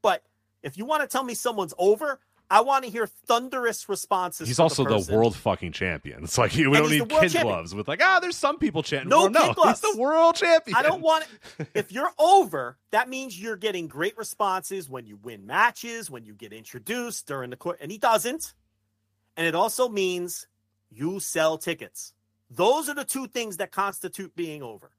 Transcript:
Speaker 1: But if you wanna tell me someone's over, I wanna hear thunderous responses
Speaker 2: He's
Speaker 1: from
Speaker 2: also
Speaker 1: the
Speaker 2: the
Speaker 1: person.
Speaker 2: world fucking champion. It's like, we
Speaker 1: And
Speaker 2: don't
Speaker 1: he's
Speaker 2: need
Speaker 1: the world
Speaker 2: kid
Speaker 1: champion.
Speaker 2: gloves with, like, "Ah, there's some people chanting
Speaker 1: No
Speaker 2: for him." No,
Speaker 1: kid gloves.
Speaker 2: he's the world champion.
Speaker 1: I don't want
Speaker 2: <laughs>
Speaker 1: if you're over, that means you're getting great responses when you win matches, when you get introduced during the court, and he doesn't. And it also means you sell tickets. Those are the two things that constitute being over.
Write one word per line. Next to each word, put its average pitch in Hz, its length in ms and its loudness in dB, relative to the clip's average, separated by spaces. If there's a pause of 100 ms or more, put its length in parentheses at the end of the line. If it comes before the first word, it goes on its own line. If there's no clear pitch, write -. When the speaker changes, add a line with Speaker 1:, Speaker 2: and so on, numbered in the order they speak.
Speaker 1:
But 185 220 0 (380)
if 139 140 -12
you 202 80 -10
wanna 294 220 -2
tell 254 160 -2
me 247 120 -6
someone's 208 440 -4
over, 214 400 2 (340)
I 208 100 8
wanna 262 260 0
hear 214 180 -4
thunderous 240 800 -2
responses 180 600 -4
Speaker 2:
He's 120 80 -2
Speaker 1:
from 170 80 6
Speaker 2:
also 156 180 2
Speaker 1:
the 120 80 0
Speaker 2:
the 110 60 4
Speaker 1:
person. 95 180 -2
Speaker 2:
world 110 220 4
fucking 90 360 -4
champion. 78 520 -6
It's 80 140 -6
like, 120 160 2
we 160 100 2
Speaker 1:
And 139 100 4
Speaker 2:
don't 151 100 6
Speaker 1:
he's 156 80 0
Speaker 2:
need 139 160 0
Speaker 1:
the 185 60 -4
world 311 80 6
Speaker 2:
kid 226 100 2
Speaker 1:
champion. 156 220 0
Speaker 2:
gloves 85 220 -8
with, 104 100 -6
like, 165 160 -6
"Ah, 370 160 4
there's 349 180 -2
some 294 220 -2
people 160 240 -2
chanting 139 260 -6
Speaker 1:
No 285 120 8
Speaker 2:
for 370 60 6
him." 220 80 0
No, 311 140 6
Speaker 1:
kid - 80 -2
gloves. - 260 4
Speaker 2:
he's 427 120 0
the 214 60 -6
world 320 340 4
champion. 330 420 2
Speaker 1:
I 247 60 4
don't 330 200 0
want 320 220 2 (260)
Speaker 2:
<laughs> - 240 -12
Speaker 1:
if 208 180 -4
you're 277 260 -2
over, 262 580 4 (140)
that 233 180 2
means 262 320 -10
you're 220 160 -6
getting 185 300 -4
great 151 320 -4
responses 190 720 -4
when 127 160 -12
you 104 160 -20
win 107 240 -14
matches, 226 640 -2
when 120 140 -14
you 107 100 -20
get 104 180 -18
introduced 127 760 -10
during 131 220 -8
the 123 60 -12
court, 175 240 -8
and 151 120 -12
he 214 60 -14
doesn't. 240 560 0 (840)
And 165 100 -2
it 160 80 0
also 226 340 0
means 180 600 -4 (420)
you 160 300 -6
sell 160 360 0
tickets. - 580 -10 (360)
Those 247 380 2
are 294 60 -6
the 277 100 -8
two 269 240 -6
things 220 300 -8
that 185 120 -6
constitute 190 640 -6
being 160 260 -8
over. 113 380 -16